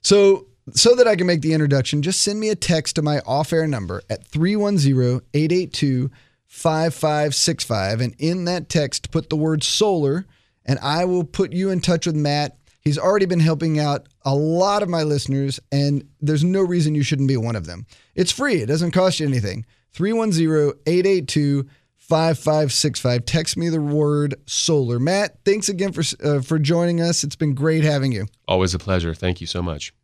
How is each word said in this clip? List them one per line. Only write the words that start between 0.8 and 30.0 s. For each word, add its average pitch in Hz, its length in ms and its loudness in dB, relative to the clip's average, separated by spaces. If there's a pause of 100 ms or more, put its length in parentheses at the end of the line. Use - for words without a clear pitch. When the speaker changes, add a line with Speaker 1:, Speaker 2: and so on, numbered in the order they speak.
Speaker 1:
that 247 120 6
I 208 80 4
can 180 120 0
make 170 140 0
the 160 120 0
introduction, 147 480 0
just 180 200 -2
send 208 180 -2
me 214 100 -2
a 214 60 0
text - 400 -2
to 151 80 -2
my 147 160 0
off-air 156 480 -2
number 95 420 -6
at - 160 -8
three 175 300 -2
one 202 240 0
zero, 127 420 2 (140)
eight 156 160 2
eight 180 220 -2
two, 135 360 -2 (360)
five 160 480 -2
five 151 400 0
six - 300 -2
five. 107 380 -2
And 123 180 -4
in 170 260 -2
that 175 220 -4
text, - 420 -4
put - 200 -4
the 160 80 -2
word 156 260 0
solar, 180 640 0 (400)
and 135 140 0
I 156 260 0
will 180 180 0
put 185 300 -4
you 185 160 -2
in 185 100 0
touch 170 260 0
with 165 100 -2
Matt. 147 420 -2 (240)
He's 151 160 0
already 190 280 2
been 175 140 0
helping 156 400 2
out 147 280 -2 (160)
a 139 120 0
lot 180 480 2
of 175 60 -4
my 165 140 0
listeners, 139 560 -2 (120)
and 143 320 0 (160)
there's 151 240 0
no 190 180 2
reason 175 320 0
you 147 100 0
shouldn't 135 260 0
be 135 80 0
one 113 180 -2
of 85 120 -6
them. 90 180 -14 (300)
It's 180 160 0
free. 285 240 0
It 117 100 -2
doesn't 160 260 0
cost 185 280 2
you 151 80 -2
anything. 117 380 -2 (280)
Three 196 180 -2
one 226 220 0
zero, 156 400 2 (120)
eight 175 200 2
eight 185 240 2
two, 143 380 0 (280)
five 165 420 0
five 151 360 0
six - 260 -2
five. 120 260 0
Text 160 300 -2
me 170 140 -2
the 160 100 0
word 147 560 0 (100)
solar. 123 540 0
Matt, 185 460 0
thanks 202 240 2
again 196 240 -2
for, 165 100 -4 (180)
uh, 143 200 0
for 156 180 -2
joining 170 400 2
us. 170 240 0
It's 143 140 -8
been 147 160 0
great 156 320 2
having 139 260 2
you. 107 160 -4 (180)
Speaker 2:
Always 92 280 2
a 87 60 -2
pleasure. 85 340 -2
Thank 92 260 -4
you 85 80 -10
so 90 140 -4
much. 80 320 -8 (100)